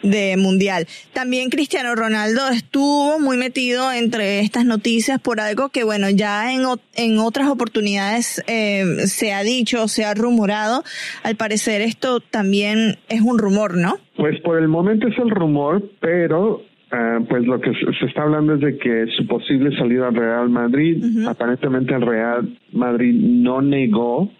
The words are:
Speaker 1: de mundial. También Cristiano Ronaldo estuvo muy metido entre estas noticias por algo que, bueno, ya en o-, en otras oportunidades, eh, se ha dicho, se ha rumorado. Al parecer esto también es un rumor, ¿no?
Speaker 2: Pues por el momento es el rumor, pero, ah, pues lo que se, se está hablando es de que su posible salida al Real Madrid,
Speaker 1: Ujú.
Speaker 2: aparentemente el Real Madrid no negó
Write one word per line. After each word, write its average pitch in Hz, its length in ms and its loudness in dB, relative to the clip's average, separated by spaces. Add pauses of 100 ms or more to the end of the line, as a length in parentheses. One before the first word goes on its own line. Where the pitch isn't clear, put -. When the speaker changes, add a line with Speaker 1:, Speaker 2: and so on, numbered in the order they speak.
Speaker 1:
de 196 340 2
mundial. 190 480 2 (280)
También 254 360 -2
Cristiano 269 460 -2
Ronaldo 220 540 0
estuvo 285 680 0
muy 269 180 0
metido 254 540 -2
entre 220 500 -2
estas 240 240 0
noticias 226 560 0
por 226 180 -2
algo 214 300 -2
que, 247 140 -2
bueno, 208 260 0
ya 208 440 0
en 262 120 0
o-, 247 140 -2 (160)
en 226 240 2
otras 233 280 0
oportunidades, 220 1000 -2
eh, 208 360 0 (220)
se 202 280 -2
ha 202 100 -4
dicho, 233 440 0
se 220 180 -2
ha 208 80 -2
rumorado. 220 720 0 (400)
Al 220 120 -2
parecer 214 460 -2
esto 233 380 -2
también 208 760 0 (120)
es 226 120 2
un 240 160 4
rumor, 202 400 2
¿no? 180 200 0 (200)
Speaker 2:
Pues 156 240 0
por 165 180 2
el 160 80 4
momento 202 400 2
es 214 100 -2
el 240 120 2
rumor, 160 540 2 (160)
pero, 170 600 0 (300)
ah, 117 280 0 (100)
pues 123 160 2
lo 127 160 0
que 127 100 0
se, - 280 -2
se 123 80 0
está 151 160 -4
hablando 151 320 2
es 139 60 0
de 139 160 0
que 113 280 0 (120)
su 104 80 -2
posible 135 520 0
salida 127 320 0
al 113 60 0
Real 120 340 0
Madrid, 131 540 2
Speaker 1:
Ujú. 226 260 0
Speaker 2:
aparentemente 127 640 -2
el 127 80 0
Real 117 560 -2 (160)
Madrid 123 400 2
no 123 480 4
negó 131 800 0